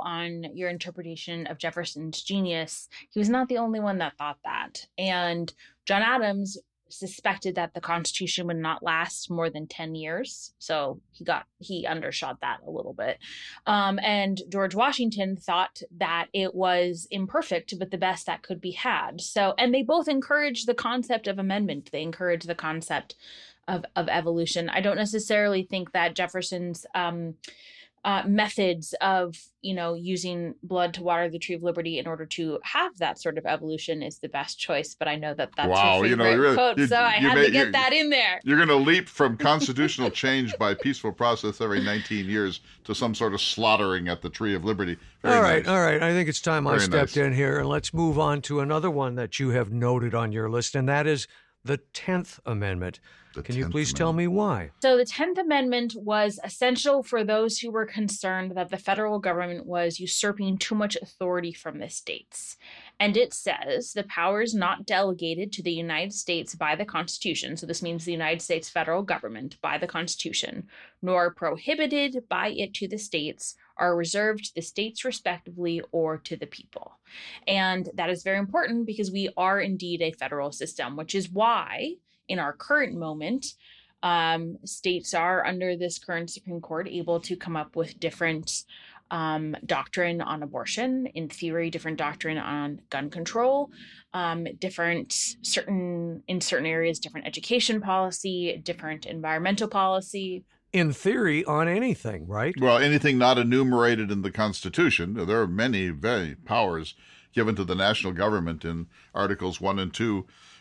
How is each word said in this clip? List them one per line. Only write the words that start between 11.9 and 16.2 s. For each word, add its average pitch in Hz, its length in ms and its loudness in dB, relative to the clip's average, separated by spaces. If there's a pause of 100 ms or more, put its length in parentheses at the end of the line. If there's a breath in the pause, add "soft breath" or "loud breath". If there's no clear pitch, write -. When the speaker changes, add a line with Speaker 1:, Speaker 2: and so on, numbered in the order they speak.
Speaker 1:
that 131 260 -4
a - 20 -8
little 156 240 -8
bit. 110 240 -4 (480 loud breath)
Um, 202 380 2
and 196 360 2 (100)
George 190 260 0
Washington 220 600 0
thought 180 460 -2 (160)
that 170 360 0